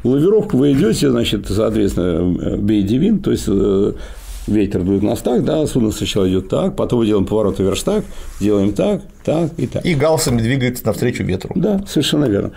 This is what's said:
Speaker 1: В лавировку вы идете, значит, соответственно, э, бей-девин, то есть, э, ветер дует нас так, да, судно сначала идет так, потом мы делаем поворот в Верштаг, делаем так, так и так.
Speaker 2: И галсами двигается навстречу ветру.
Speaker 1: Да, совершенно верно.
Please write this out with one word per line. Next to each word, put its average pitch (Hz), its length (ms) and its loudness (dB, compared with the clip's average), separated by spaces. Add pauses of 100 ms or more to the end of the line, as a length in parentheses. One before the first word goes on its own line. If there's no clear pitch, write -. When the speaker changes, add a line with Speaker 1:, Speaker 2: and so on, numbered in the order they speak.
Speaker 1:
В 117 60 0
лавировку 156 480 2
вы 139 160 4
идете, 147 380 2
значит, 113 380 0
соответственно, 95 920 0
э, - 160 -2
бей-девин, 110 640 2
то - 100 -2
есть, 117 160 -2
э, 101 460 2 (560)
ветер 101 340 0
дует 98 200 2
нас 104 180 0
так, 226 240 0
да, 156 220 0
судно 113 260 0
сначала 95 360 0
идет 92 200 0
так, 160 260 -2
потом 120 260 0
мы 113 60 2
делаем 104 180 2
поворот 98 340 0
в - 40 0
Верштаг, 95 420 0 (360)
делаем 101 320 2
так, 190 300 0 (220)
так 156 320 0
и 131 120 -2
так. - 180 -6
Speaker 2:
И 180 80 2
галсами 135 460 2
двигается 123 460 -2
навстречу 120 360 -2
ветру. 92 320 -4
Speaker 1:
Да, 196 320 0
совершенно 147 380 0
верно. 101 320 0